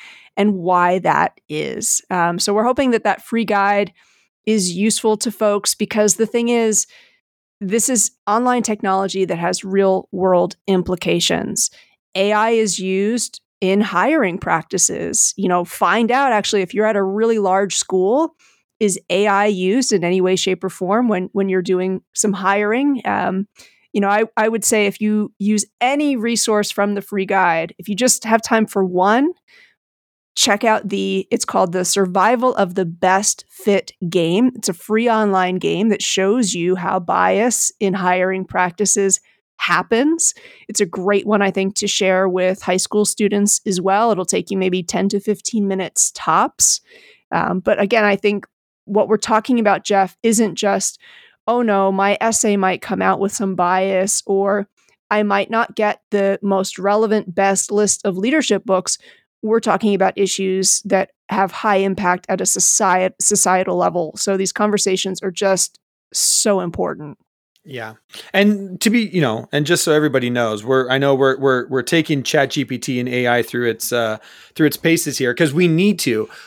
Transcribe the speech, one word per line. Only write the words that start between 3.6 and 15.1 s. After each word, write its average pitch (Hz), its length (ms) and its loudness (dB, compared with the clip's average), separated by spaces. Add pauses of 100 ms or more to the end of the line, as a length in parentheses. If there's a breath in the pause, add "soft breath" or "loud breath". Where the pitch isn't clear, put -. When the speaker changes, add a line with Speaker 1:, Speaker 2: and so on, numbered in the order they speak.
Speaker 1:
is 196 260 0
useful 214 440 0
to 220 140 -4
folks, 202 440 0
because 214 400 0
the 226 100 0
thing 233 240 0
is, 226 380 0 (760 soft breath)
this 208 280 -2
is 247 220 0 (160)
online 240 360 0
technology 190 600 -2
that 170 140 -2
has 175 260 -4
real 190 480 0
world 185 440 2 (120)
implications. 175 1000 -2 (460 soft breath)
A 202 180 0
I 214 180 2
is 220 280 0
used 196 600 -2 (220)
in 190 180 2
hiring 202 580 0
practices. 170 1000 -2